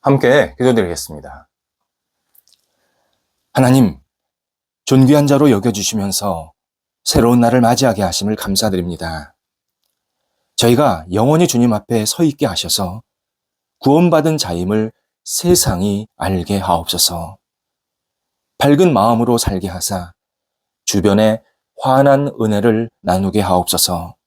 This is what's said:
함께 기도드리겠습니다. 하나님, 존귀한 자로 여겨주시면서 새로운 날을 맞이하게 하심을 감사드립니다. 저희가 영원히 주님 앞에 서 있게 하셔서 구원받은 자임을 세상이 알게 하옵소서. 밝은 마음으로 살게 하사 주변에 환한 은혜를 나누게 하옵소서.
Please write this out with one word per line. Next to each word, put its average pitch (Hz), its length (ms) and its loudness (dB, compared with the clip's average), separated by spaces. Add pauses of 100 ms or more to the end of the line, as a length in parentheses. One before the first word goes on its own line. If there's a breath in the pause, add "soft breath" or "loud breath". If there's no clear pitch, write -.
함께 135 500 2
기도드리겠습니다. 92 920 -4 (2000)
하나님, 127 480 2 (840)
존귀한 139 420 4
자로 143 240 4
여겨주시면서 98 1000 -4 (500)
새로운 120 380 2
날을 120 180 2
맞이하게 117 440 0
하심을 101 340 -4
감사드립니다. 87 960 -6 (1200)
저희가 117 560 2
영원히 143 340 2
주님 120 280 0
앞에 107 320 -4
서 - 180 -4
있게 147 220 -2
하셔서 95 560 -6 (800)
구원받은 160 580 2
자임을 98 560 -4 (320)
세상이 196 920 -2
알게 95 420 -4
하옵소서. 90 800 -4 (1200)
밝은 147 340 4
마음으로 117 440 2
살게 98 300 -4
하사 90 460 -8 (720)
주변에 107 580 2 (380)
환한 139 580 2
은혜를 110 500 0 (120)
나누게 95 400 0
하옵소서. 90 720 -2 (120)